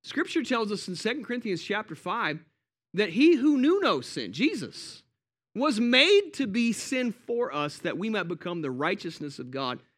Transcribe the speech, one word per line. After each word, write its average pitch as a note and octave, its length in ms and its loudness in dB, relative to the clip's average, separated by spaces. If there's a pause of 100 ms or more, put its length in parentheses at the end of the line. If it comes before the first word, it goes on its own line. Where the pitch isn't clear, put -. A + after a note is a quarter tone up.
Scripture E4 400 -2
tells A#3 300 -2
us - 160 -6
in F3+ 80 -8
Second A#3 280 -4
Corinthians A3+ 380 -4
chapter G#3 320 -4
five F3 460 -4 (540)
that F#3 160 0
he D4 260 6
who C#4+ 200 4
knew D#4 240 4
no A3 200 2
sin, A2+ 320 -8
Jesus, A3 720 -4 (500)
was B3 240 2
made D4+ 540 6
to C4+ 160 -4
be A#3 240 0
sin B3 400 -2
for A#3+ 420 -4
us D3 240 -2
that - 180 -4
we G3+ 140 -4
might G3+ 160 -2
become F3 340 -6
the C#3+ 120 -4
righteousness D3+ 680 -4
of B2+ 140 -12
God B2+ 260 -6 (200)